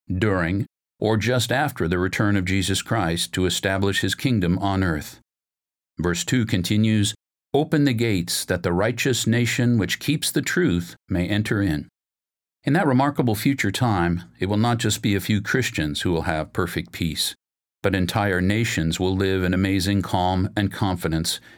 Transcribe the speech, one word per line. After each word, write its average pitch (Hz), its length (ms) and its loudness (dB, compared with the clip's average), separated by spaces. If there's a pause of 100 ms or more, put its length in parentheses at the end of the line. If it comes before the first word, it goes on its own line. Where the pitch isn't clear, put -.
(140)
during, 92 520 0 (340)
or 110 160 2
just 117 360 0
after 135 340 -2
the 87 100 0
return 98 400 0
of 95 80 0
Jesus 95 380 0
Christ 85 500 -2
to 92 140 0
establish 95 540 0
his 95 160 -2
kingdom 92 420 2
on 95 240 0
earth. 80 380 -4 (760)
Verse 87 280 -2
two 123 200 0
continues, 107 720 0 (400)
"Open 151 300 2
the 135 80 4
gates 110 520 -2
that 87 200 -2
the 87 80 0
righteous 113 520 0
nation 120 540 2
which 90 220 -2
keeps 156 320 -2
the 147 100 0
truth 87 540 0 (120)
may 87 200 0
enter 104 340 0
in." 78 240 -2 (760)
In 139 80 2
that 165 160 4
remarkable 131 480 2
future 135 340 0
time, 87 540 0 (160)
it 123 60 -2
will 104 100 0
not 117 220 2
just 110 220 -2
be 104 140 0
a 98 60 0
few 104 200 0
Christians 82 600 -2
who 90 100 -2
will 82 120 0
have 78 300 -4
perfect 85 380 -4
peace, - 460 -4 (440)
but 98 140 0
entire 92 460 0
nations 92 580 0
will 92 160 2
live 95 300 2
in 90 100 2
amazing 95 480 2
calm 92 540 0
and 101 160 0
confidence 85 680 -2 (200)